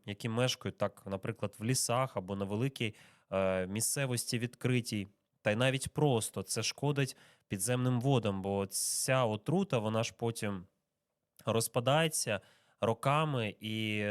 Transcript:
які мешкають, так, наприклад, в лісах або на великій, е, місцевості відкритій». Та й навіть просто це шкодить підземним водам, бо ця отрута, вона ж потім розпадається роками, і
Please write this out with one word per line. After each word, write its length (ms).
які 220
мешкають, 500
так, 280
наприклад, 520
в 60
лісах 520
або 200
на 80
великій, 500
е, 360
місцевості 720
відкритій». 720
Та 80
й 60
навіть 320
просто 540
це 200
шкодить 540
підземним 520
водам, 420
бо 240
ця 580
отрута, 540
вона 240
ж 140
потім 500
розпадається 920
роками, 800
і 500